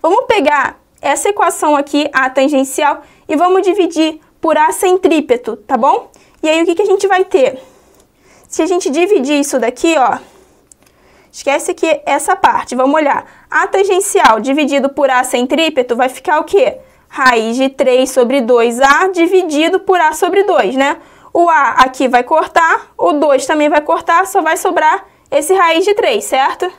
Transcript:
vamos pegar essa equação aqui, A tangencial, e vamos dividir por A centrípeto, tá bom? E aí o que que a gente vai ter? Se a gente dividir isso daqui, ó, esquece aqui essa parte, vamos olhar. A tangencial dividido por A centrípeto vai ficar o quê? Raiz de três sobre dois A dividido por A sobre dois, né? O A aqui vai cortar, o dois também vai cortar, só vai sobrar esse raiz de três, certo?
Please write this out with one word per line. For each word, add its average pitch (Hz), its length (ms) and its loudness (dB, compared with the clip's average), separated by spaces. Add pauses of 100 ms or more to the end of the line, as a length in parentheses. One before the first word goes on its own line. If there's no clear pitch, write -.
vamos 427 260 0
pegar 294 520 0 (220)
essa 294 260 -2
equação 339 480 0
aqui, 285 380 -2
A 262 160 0
tangencial, 269 720 0 (260)
e 311 80 -2
vamos 359 280 2
dividir 320 580 0 (200)
por 311 160 0
A 311 140 2
centrípeto, 311 840 0
tá - 180 -6
bom? 302 340 0 (320)
E 311 80 -2
aí 330 140 2
o - 20 0
que 349 100 0
que 415 60 -4
a 415 40 2
gente 392 220 0
vai 381 180 0
ter? 262 360 -2 (880)
Se - 140 -6
a 320 40 0
gente 359 240 -2
dividir 294 500 0
isso 285 200 -2
daqui, 254 380 -2
ó, 240 200 0 (1120)
esquece 294 420 -4
aqui 320 340 -2
essa 294 320 -2
parte, 262 360 -2
vamos 262 220 0
olhar. 285 300 0 (260)
A 339 160 0
tangencial 381 720 2
dividido 269 500 0
por 277 200 0
A 254 160 0
centrípeto 262 680 -2
vai 240 140 0
ficar 302 320 -2
o 320 60 -6
quê? 381 320 0 (320)
Raiz 240 480 0
de 269 100 2
três 262 440 0
sobre 254 280 2
dois 233 400 2
A 294 300 4
dividido 349 720 0
por 370 180 0
A 311 140 2
sobre 381 300 0
dois, 269 300 0
né? 277 240 0 (360)
O 339 160 2
A 285 220 2
aqui 262 360 0
vai 247 160 2
cortar, 330 640 0 (100)
o - 140 0
dois 277 340 0
também 302 220 0
vai 302 140 2
cortar, 339 440 0
só 381 160 -2
vai 320 140 0
sobrar 339 500 -2 (240)
esse 302 240 0
raiz 330 300 2
de 415 100 0
três, 320 300 0
certo? 320 560 -2